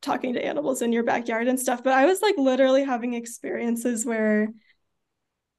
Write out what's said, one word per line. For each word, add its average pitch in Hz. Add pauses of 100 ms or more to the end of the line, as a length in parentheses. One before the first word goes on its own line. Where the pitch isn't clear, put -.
talking 262
to -
animals 285
in 233
your 233
backyard 233
and 254
stuff. 254
But 262
I 262
was, 381
like, 403
literally 269
having 247
experiences 233
where 220 (1120)